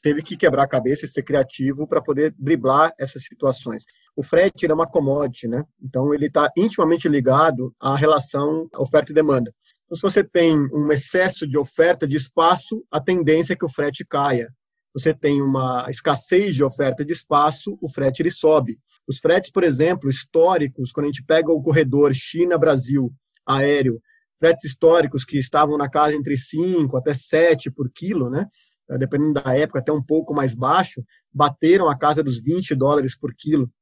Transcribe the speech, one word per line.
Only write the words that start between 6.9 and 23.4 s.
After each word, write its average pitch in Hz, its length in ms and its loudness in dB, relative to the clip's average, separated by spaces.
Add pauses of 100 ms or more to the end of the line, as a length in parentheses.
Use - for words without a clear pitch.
ligado 131 720 2
à 135 160 -2
relação 151 800 0
oferta 143 360 0
e - 20 -12
demanda. 143 360 2 (360)
Então, 165 100 -10
se 165 60 -10
você 196 200 2
tem 165 360 2 (160)
um 147 180 0
excesso 180 540 -2
de 135 100 -4
oferta 165 500 0
de 139 100 -2
espaço, 170 760 0
a 151 100 -4
tendência 165 540 0
é - 20 -6
que - 80 -6
o 143 80 -6
frete 143 320 -6
caia. 131 460 -2 (420)
Você 143 220 -2
tem 143 260 0
uma 131 480 -2
escassez 160 680 0
de 131 80 0
oferta 135 400 -2
de 147 100 -6
espaço, 151 680 -2
o 160 80 -8
frete, 135 320 -2
ele 165 100 0
sobe. 151 480 0 (300)
Os 135 100 -8
fretes, 180 320 0
por 185 140 0
exemplo, 156 460 0
históricos, 147 840 0
quando 147 140 -4
a - 20 -2
gente 131 160 -8
pega 160 260 2
o 160 120 2
corredor 143 500 2
China-Brasil 143 1000 0 (360)